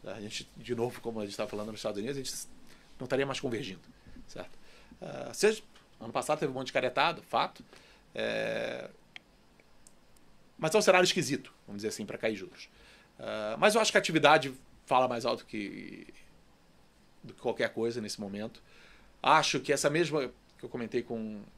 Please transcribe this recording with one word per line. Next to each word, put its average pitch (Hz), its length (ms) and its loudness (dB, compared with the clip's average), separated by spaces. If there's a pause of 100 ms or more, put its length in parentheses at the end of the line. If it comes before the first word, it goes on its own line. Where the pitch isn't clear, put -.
A 104 160 -10
gente, - 260 -10 (120)
de 117 160 -6
novo, 120 260 -2
como 113 200 -6
a 104 40 -2
gente 101 140 -8
tava 107 100 -2
falando 107 220 -6
nos 107 100 -10
Estados 107 180 -4
Unidos, 131 200 -4
a 127 40 -6
gente - 240 -8 (520)
não 131 80 -8
estaria 135 180 0
mais 135 160 -4
convergindo, 107 400 -4 (480)
certo? - 300 -12 (420)
Ah, 131 320 -10
seja, 214 300 2 (380)
ano 113 120 -10
passado 151 280 0
teve 147 100 0
um 127 40 -8
monte 131 140 -4
de - 40 -10
caretado, 143 500 2
fato. - 420 -2 (500)
É, 110 760 -4 (1700)
mas 160 160 0
é 220 40 8
um 208 40 6
cenário 185 220 8
esquisito, 156 480 0 (140)
vamos 101 120 -10
dizer 107 100 -4
assim, 104 160 -6
pra 107 140 -8
cair 113 180 -2
juros. 90 320 -14 (500)
Ah, 107 400 -6
mas 208 160 6
eu 226 60 4
acho 214 100 4
que 208 80 6
a - 20 8
atividade 147 540 6 (320)
fala 127 220 4
mais 117 160 -4
alto 120 220 -2
que, 101 600 -10 (1160)
do 113 100 -18
que - 80 -20
qualquer 113 320 -2
coisa 117 280 -2
nesse 104 200 -8
momento. 104 420 -8 (600)
Acho 143 380 4
que 139 120 0
essa 139 160 2
mesma 151 440 0 (260)
que - 60 -14
eu 120 40 -12
comentei 120 340 -4
com 110 400 -8 (160)